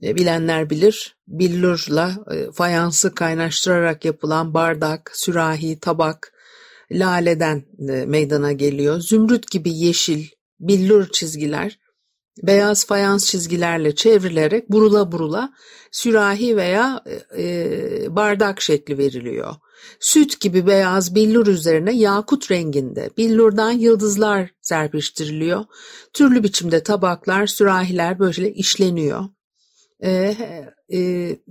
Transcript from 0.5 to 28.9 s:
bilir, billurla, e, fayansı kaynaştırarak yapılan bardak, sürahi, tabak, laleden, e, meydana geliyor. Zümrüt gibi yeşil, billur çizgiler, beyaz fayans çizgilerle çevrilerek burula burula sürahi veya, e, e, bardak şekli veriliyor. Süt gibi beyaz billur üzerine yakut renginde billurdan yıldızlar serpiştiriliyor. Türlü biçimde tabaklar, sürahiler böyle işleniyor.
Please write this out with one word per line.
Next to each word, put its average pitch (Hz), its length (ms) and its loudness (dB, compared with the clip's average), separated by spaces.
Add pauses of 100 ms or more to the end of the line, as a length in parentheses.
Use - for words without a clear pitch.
bilir, 175 480 0 (100)
billurla, 175 1040 -2
e, - 200 -6
fayansı 170 640 0
kaynaştırarak 165 880 -2
yapılan 156 480 -4
bardak, 160 600 -2
sürahi, 160 680 -4
tabak, 160 540 -4 (580)
laleden, 170 720 0 (260)
e, 131 160 -4
meydana 147 460 0
geliyor. 143 480 -2
Zümrüt 220 520 2
gibi 170 220 -4
yeşil, 160 520 -2 (340)
billur 190 520 4
çizgiler, 156 680 -6 (640)
beyaz 202 420 2
fayans 202 400 0
çizgilerle 170 720 -2
çevrilerek 185 760 2
burula 208 400 4
burula 175 420 -4 (380)
sürahi 214 640 0
veya, 202 480 -2
e, - 380 -10
e, - 720 -6
bardak 208 460 0
şekli 147 360 -2
veriliyor. 127 580 -4 (440)
Süt - 400 2
gibi 180 280 0
beyaz 190 480 2
billur 220 320 4
üzerine 170 480 2
yakut 214 560 0
renginde 143 640 -4
billurdan 220 540 4
yıldızlar 208 800 2 (120)
serpiştiriliyor. 156 1040 -4 (480)
Türlü 247 300 6
biçimde 170 400 0
tabaklar, 190 640 0
sürahiler 180 720 0
böyle 190 340 0
işleniyor. 180 720 -2 (800)